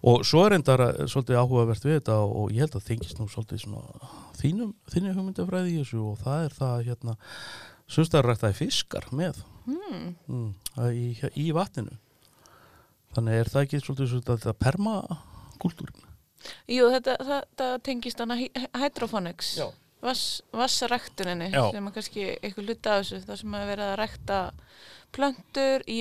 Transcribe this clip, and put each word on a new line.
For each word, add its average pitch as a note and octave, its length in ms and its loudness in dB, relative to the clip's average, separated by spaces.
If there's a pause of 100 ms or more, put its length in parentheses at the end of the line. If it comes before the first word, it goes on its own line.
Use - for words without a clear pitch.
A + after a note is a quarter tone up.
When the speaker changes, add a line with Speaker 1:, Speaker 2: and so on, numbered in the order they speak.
Speaker 1:
Og B2 200 8
svo E3+ 220 8
er G#3+ 60 8
reyndar, C3+ 300 6
eh, C#3 240 2
svolítið B2+ 340 2
áhugavert A#2+ 440 4
við D3 140 4
þetta A2+ 180 2
og, G#2 200 2
og G#2 160 -2
ég A2+ 80 0
held D#3 160 0
að G2 100 -4
tengist A2+ 340 -4
nú G#2+ 80 -4
svolítið A2 320 -6
svona G#2 240 -10 (500)
þínum, G3+ 400 -2 (120)
þinni F#3 280 -2
hugmyndafræði F#3 600 -2
í D#3+ 60 0
þessu A#2 240 -2
og G#2 160 -4
það D3+ 260 -2
er C#3+ 40 -2
það, A#2+ 360 -2
hérna, A#2+ 300 -4 (680)
sums D#3+ 240 2
staðar C3+ 220 6
ræktaði G#2+ 260 2
fiskar - 540 -2
með. D3+ 320 -2 (200)
Speaker 2:
Hmm. A#3+ 640 -6
Speaker 1:
Mm, A#2 300 -4 (200)
að A#2+ 200 -2
í, A#2+ 140 -2 (260)
í D3 180 -2
vatninu. D3+ 460 -4 (1120)
Þannig A2+ 220 2
er A2+ 120 4
það C#3 180 2
ekki C#3 180 0
svolítið, C3+ 280 -2
svolítið B2 280 0
þetta A2 160 -2
permakúltúrin? - 1500 -2 (600)
Speaker 2:
Jú, B3 200 6
þetta, B3+ 300 2
það, C4+ 240 -2 (160)
það B3+ 240 0
tengist A#3+ 380 -6
hana A#3 180 -2
hy-, B3 160 -4
hy-, B3+ 200 -6
hydroponics. A3 840 -4
Speaker 1:
Já. D3 80 -2 (380)
Speaker 2:
Vass-, - 360 -2 (140)
vassræktuninni, A3 1000 -2
Speaker 1:
Já. A3 200 4
Speaker 2:
sem G3+ 140 -6
er G3+ 60 -8
kannski G#3 440 -6
einhver G3+ 280 -10
hluti A3+ 240 -4
af G3+ 160 4
þessu, F#3+ 220 -8
þar G3+ 120 -10
sem G#3 180 -8
er G3+ 120 -6
verið G3+ 220 -4
að G3 100 -2
rækta G3 380 -4 (720)
plöntur C4+ 760 0
í A3+ 160 -4